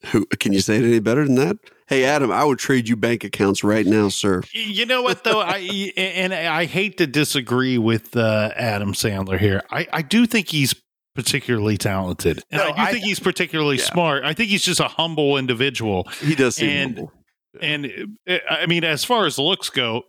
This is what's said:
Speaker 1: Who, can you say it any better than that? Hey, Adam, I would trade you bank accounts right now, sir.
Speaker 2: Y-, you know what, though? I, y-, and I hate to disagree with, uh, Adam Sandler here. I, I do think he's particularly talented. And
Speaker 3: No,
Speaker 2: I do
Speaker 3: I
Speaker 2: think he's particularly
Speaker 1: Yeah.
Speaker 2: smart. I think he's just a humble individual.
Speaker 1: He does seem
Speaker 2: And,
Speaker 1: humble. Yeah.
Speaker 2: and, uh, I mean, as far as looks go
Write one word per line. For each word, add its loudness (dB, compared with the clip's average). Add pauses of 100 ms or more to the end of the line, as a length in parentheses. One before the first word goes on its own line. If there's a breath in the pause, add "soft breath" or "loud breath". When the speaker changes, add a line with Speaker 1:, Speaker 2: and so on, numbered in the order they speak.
(120)
Speaker 1:
Who, 2 (140)
can 0
you 2
say 2
it 2
any 6
better 2
than 2
that? 2 (300 soft breath)
Hey, 2
Adam, 2
I 2
would 2
trade 2
you 2
bank 0
accounts 0
right 4
now, 4
sir. 0 (120)
Speaker 2:
Y-, -6
you -2
know 0
what, -2
though? 2
I, -2 (140)
y-, -4
and -2
I 0
hate -2
to 4
disagree 0
with, 0
uh, 2
Adam -2
Sandler -2
here. 2
I, -6
I -2
do 2
think 0
he's 0 (400)
particularly -2
talented. -2
And -2
Speaker 3:
No, 2
Speaker 2:
I -2
do -2
Speaker 3:
I 0
Speaker 2:
think -4
he's -2
particularly -2
Speaker 1:
Yeah. -2
Speaker 2:
smart. 0
I -2
think -2
he's 0
just 0
a 2
humble 0
individual. -2 (140)
Speaker 1:
He 0
does 2
seem 0
Speaker 2:
And, -2
Speaker 1:
humble. -12 (480)
Yeah. -4
Speaker 2:
and, -6 (120)
uh, 0 (140)
I -2
mean, 2
as 0
far 2
as -2
looks 0
go 0